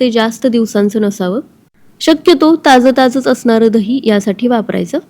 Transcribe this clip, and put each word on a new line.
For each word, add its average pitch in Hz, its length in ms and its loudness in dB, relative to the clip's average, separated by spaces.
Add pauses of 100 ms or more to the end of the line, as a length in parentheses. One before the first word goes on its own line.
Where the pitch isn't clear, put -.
ते 247 100 0
जास्त 226 360 -2
दिवसांचं 214 560 0
नसावं, 202 380 -4 (600)
शक्यतो 320 560 2
ताजं 262 400 4
ताजंच 262 320 0
असणारं 226 400 0
दही 226 360 -2
यासाठी 208 440 0
वापरायचं. 202 500 -4 (120)